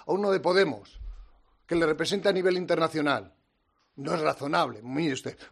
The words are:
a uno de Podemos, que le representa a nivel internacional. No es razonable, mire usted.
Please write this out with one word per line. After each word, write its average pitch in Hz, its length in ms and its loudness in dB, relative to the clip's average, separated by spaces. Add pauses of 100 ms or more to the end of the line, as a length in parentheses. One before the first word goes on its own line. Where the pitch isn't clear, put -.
a 151 60 -4
uno 202 180 2
de 190 100 2
Podemos, 165 600 0 (680)
que 170 100 -2
le 165 120 4
representa 165 420 0
a 190 40 4
nivel 185 220 2
internacional. 156 800 0 (600)
No 147 180 -4
es 165 80 0
razonable, 143 640 0
mire 139 300 -2
usted. - 220 -8 (160)